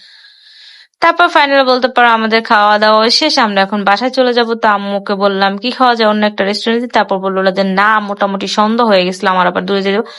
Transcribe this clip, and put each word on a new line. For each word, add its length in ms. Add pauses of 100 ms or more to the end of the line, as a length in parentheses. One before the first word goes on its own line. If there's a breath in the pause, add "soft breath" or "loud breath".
(1000 loud breath)
তারপর 280
ফাইনাল 360
বলতে 240
পারো 200
আমাদের 340
খাওয়া 360
দাওয়া 320
শেষ, 280
আমরা 240
এখন 220
বাসায় 260
চলে 240
যাবো। 200
তো 140
আম্মুকে 460
বললাম, 440
"কি 120
খাওয়া 240
যায় 160
অন্য 160
একটা 180
রেস্টুরেন্টে?" 420
তারপর 320
বললো 320
যে, 140
"না, 360
মোটামুটি 460
সন্ধ্যা 400
হয়ে 180
গেছিল, 240
আমার 180
আবার 200
দূরে 160
যেতে 160
হবে।" 100 (100)